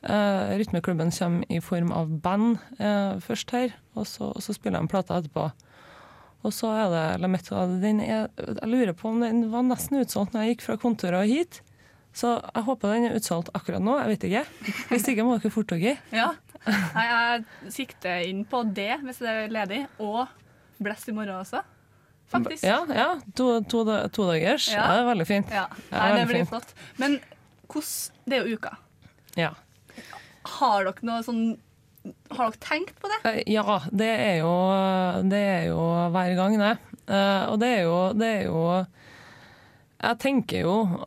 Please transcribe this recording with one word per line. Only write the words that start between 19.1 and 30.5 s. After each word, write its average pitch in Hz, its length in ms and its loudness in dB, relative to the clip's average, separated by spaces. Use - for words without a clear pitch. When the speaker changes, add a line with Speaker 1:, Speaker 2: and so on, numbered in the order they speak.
Speaker 2:
det 240 100 -4
er 220 200 -2
ledig, 220 360 -4
og 226 300 -4
Blest 208 280 -6
i 233 40 -6
morgen 208 220 -6
også, 190 260 -6
faktisk. - 300 -2
Speaker 1:
Ja, 220 240 4
ja. 269 200 2
To, 240 280 2
to 226 240 0
da-, 214 240 0
to 208 180 0
dagers. 175 420 2
Speaker 2:
Ja. 214 140 2
Speaker 1:
Ja, - 60 4
det 196 120 6
er 247 80 4
veldig 185 180 2
fint. 202 240 2
Speaker 2:
Ja. 196 160 -2
Speaker 1:
Det - 200 -14
er - 80 -12
Speaker 2:
Nei, 196 140 2
det 208 100 6
Speaker 1:
veldig 240 100 4
Speaker 2:
blir 240 100 2
Speaker 1:
fint. 175 120 0
Speaker 2:
flott. - 240 -10
Men 277 220 0
hvordan, - 580 -8
det 262 140 -2
er 226 80 0
jo 220 140 -2
uka. - 160 -8
Speaker 1:
Ja. 160 180 0
Speaker 2:
Har 208 380 2